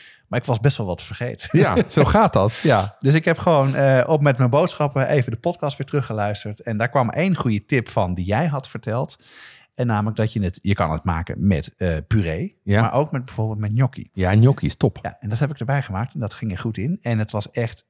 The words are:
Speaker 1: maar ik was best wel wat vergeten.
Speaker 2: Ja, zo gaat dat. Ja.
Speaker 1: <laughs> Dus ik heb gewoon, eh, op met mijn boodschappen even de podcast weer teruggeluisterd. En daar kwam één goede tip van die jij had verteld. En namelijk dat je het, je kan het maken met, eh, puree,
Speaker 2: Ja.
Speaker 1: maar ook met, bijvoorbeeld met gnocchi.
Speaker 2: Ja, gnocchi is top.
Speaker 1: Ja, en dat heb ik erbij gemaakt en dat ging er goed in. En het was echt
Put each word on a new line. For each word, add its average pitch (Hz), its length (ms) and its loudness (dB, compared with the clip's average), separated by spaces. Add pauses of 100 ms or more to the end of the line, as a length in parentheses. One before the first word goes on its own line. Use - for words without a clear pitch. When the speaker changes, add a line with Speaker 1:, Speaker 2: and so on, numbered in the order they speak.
(280)
Speaker 1:
maar 113 120 -2
ik - 60 -10
was 123 140 0
best 135 180 2
wel 110 80 -6
wat 90 180 -4
vergeten. - 560 -4
Speaker 2:
Ja, 147 160 4 (140)
zo 147 160 4
gaat 208 280 4
dat. 104 200 4
Ja. 104 420 2
Speaker 1:
<laughs> - 40 -20
Dus 139 140 4
ik 156 120 2
heb 165 120 2
gewoon, 135 380 2
eh, 135 320 4
op 151 140 2
met 143 160 4
mijn 127 120 4
boodschappen 139 580 0
even 127 240 0
de 113 60 -6
podcast 160 400 -4
weer 135 100 -8
teruggeluisterd. 107 720 -4
En 110 180 -6
daar 117 120 0
kwam 123 200 0
één 175 260 0
goede 107 300 -2
tip 123 240 0
van 90 240 0
die 90 120 -4
jij 104 220 0
had 143 220 -6
verteld. 113 540 -6 (520)
En 123 120 -2
namelijk 107 300 0
dat 107 160 0
je 107 100 -2
het, 90 180 -4
je 98 120 0
kan 82 180 0
het 78 120 -4
maken 82 440 -2
met, 87 300 0
eh, 87 160 -2 (140)
puree, 101 560 -2
Speaker 2:
Ja. 101 180 2
Speaker 1:
maar 113 120 0
ook 151 180 0
met, 127 140 -6
bijvoorbeeld 110 340 -6
met 107 120 -4
gnocchi. 123 420 -2
Speaker 2:
Ja, 92 180 0
gnocchi 117 340 4
is 135 100 -2
top. - 260 0
Speaker 1:
Ja, - 180 -10
en 107 100 -8
dat 117 100 -4
heb 143 100 0
ik 151 100 -10
erbij 131 220 -2
gemaakt 107 320 -6
en 151 60 -8
dat 107 140 -6
ging 110 180 -8
er 87 60 -6
goed 110 200 -6
in. 147 240 -4
En 117 180 -2
het 107 120 -4
was 104 180 -6
echt - 400 -8